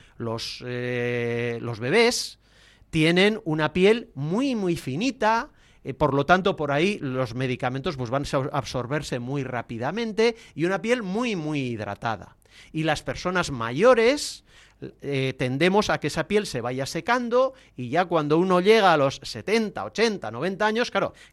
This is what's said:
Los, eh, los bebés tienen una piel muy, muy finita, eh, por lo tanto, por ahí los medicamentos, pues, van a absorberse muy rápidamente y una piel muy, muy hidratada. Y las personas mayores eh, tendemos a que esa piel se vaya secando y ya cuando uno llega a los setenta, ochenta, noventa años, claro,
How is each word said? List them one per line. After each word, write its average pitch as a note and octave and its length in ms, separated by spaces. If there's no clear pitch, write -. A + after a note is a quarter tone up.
Los, A2+ 480
eh, A#2+ 960
los A#2 180
bebés A3+ 580
tienen F3+ 540
una D#3 280
piel G#3 420
muy, G3+ 400
muy F#3 220
finita, A3+ 720
eh, C3 120
por C#3+ 180
lo C#3 140
tanto, F3+ 300
por C#3+ 140
ahí F3 300
los B2+ 340
medicamentos, C3 600
pues, B2 140
van C#3 200
a D3+ 60
absorberse C3+ 640
muy C3 260
rápidamente F#3 920
y D#3 120
una F#3 160
piel A#3 200
muy, G#3 320
muy D3+ 260
hidratada. G#2+ 760
Y D#3 120
las D#3 200
personas E3 480
mayores A3 960
eh, C3+ 380
tendemos E3+ 520
a D3+ 80
que D#3 100
esa D#3+ 200
piel G#3 180
se B2+ 140
vaya C3 260
secando A#3+ 680
y B2 120
ya E3 160
cuando D#3+ 340
uno F3+ 220
llega G3 320
a D#3 40
los C#3 260
setenta, F#3 600
ochenta, G3 460
noventa E3+ 360
años, A3+ 240
claro, F3+ 240